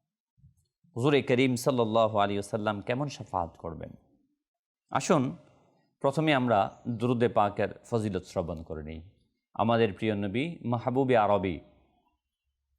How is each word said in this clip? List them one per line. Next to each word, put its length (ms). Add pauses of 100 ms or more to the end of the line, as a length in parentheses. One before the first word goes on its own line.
(960)
হুজুর 260
করিম 340
সাল্লাল্লাহু 600
আলাইহি 200
ওয়াসাল্লাম 440
কেমন 280
শাফাআত 480
করবেন। 320 (1000)
আসুন, 480 (600)
প্রথমে 340
আমরা 540
দুরুদে 400
পাকের 420 (200)
ফজিলত 340
শ্রবণ 400
করে 200
নিই। 180 (520)
আমাদের 400
প্রিয় 220
নবী 400 (100)
মাহবুবে 520
আরবি 420 (1200)